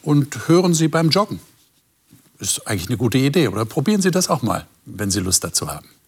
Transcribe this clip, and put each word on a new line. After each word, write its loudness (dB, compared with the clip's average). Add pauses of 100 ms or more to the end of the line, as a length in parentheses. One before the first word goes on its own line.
und 0
hören 4
sie 2
beim 2
Joggen. 0 (960)
Ist -6
eigentlich -4
eine -4
gute 2
Idee, 2
oder? -2
Probieren 0
Sie 2
das 0
auch 0
mal, -2 (200)
wenn -6
Sie -2
Lust 0
dazu -4
haben. -14 (200)